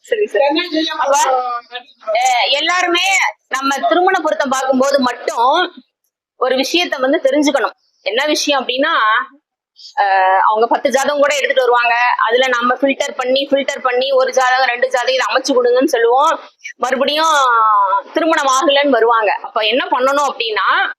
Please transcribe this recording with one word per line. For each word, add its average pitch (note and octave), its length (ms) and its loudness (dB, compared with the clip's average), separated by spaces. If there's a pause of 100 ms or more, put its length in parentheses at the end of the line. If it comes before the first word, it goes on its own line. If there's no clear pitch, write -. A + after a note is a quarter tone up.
சரி, G#3 200 -2
சரி. D4 180 0 (540)
அப்ப, C#4 180 0 (920)
அ, A3 140 -2 (280)
எல்லாருமே F4 540 0 (440)
நம்ம C4+ 300 -2
திருமண F4 400 2
பொருத்தம் D4+ 360 -2
பார்க்கும்போது C4 460 0
மட்டும் B3 500 -2 (920)
ஒரு C4 160 0
விஷயத்த D4+ 440 -2
வந்து C4+ 220 0
தெரிஞ்சுக்கணும். C4+ 520 0 (320)
என்ன G#3 200 -2
விஷயம் D4 340 0
அப்படின்னா, C4 320 -2 (1040)
அ, - 80 2 (360)
அவங்க A3 260 2
பத்து C#4+ 240 -2
ஜாதகம் C#4+ 320 0
கூட C#4+ 120 2
எடுத்துட்டு B3+ 300 0
வருவாங்க, A#3+ 300 2 (240)
அதுல A#3+ 300 2
நம்ம B3 260 0
ஃபில்டர் C4+ 420 -2
பண்ணி, B3+ 300 -2
ஃபில்டர் C#4 360 -2
பண்ணி B3 300 -2
ஒரு B3+ 200 2
ஜாதகம், B3+ 400 2
ரெண்டு B3 160 -2
ஜாதகம் B3 280 0
இதை B3 120 0
அமைச்சு C4 280 0
கொடுங்கன்னு B3 380 2
சொல்லுவோம், B3 380 4 (440)
மறுபடியும் C#4+ 600 0 (760)
திருமணம் D#4+ 400 0
ஆகலைன்னு C#4 460 2
வருவாங்க. A3+ 340 2 (100)
அப்ப A3 240 -4
என்ன B3 180 0
பண்ணணும் C#4 440 0
அப்படின்னா G#3+ 400 -2 (300)